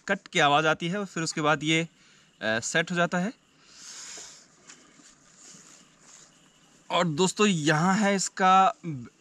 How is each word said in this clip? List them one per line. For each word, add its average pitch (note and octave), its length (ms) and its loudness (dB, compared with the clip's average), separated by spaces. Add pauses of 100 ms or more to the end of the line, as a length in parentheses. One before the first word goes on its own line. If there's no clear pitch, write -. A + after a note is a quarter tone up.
कट G3 200 -4
की F3+ 120 -4
आवाज़ D3 280 4
आती D#3 200 0
है G3 120 -4
और G3 60 -6
फिर E3+ 180 -6
उसके D#3+ 180 -6
बाद D3 220 0
ये, D#3+ 180 0
अ, E3 60 -6 (560)
सेट A2+ 480 -2
हो F3+ 40 -4
जाता F3 220 0
है। G3 160 -4 (3500)
और F3 180 2
दोस्तों F#3 400 2
यहाँ D#3+ 480 2
है G3+ 200 2
इसका F#3+ 580 4 (480)